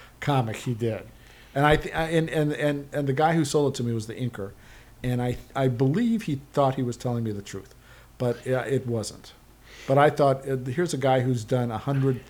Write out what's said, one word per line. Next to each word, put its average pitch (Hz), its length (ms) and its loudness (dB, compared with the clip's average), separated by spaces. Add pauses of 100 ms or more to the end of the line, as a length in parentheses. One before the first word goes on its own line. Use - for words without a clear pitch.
(200)
comic 123 380 0
he 123 180 -4
did, 110 320 -4 (480)
and 143 100 2
I, 151 120 6
th-, - 180 -8
I, 160 140 0
and, 160 200 2
and, 151 240 0
and, 143 400 -2
and 143 140 -2
the 135 60 0
guy 156 200 2
who 165 100 4
sold 139 300 2
it - 40 -8
to 123 60 -4
me 120 80 -2
was 113 140 -2
the 110 80 -10
inker, 104 380 -6 (500)
and 123 200 -2
I, 123 160 -2 (180)
I 135 120 2
believe 156 560 2
he 139 180 -4 (120)
thought 135 220 2
he 135 80 -2
was 120 120 -4
telling 120 280 -4
me 110 80 -2
the 101 100 -6
truth, - 320 -14 (460)
but, 120 280 -2
uh, 127 200 0
it 123 180 0
wasn't. 117 480 -6 (540)
But 135 100 4
I 147 140 8
thought, 139 360 2
uh, 135 100 -2
here's 131 360 -4
a 143 40 -2
guy 131 240 4
who's 120 220 0
done 123 280 0
a 107 80 -6
hundred 135 500 0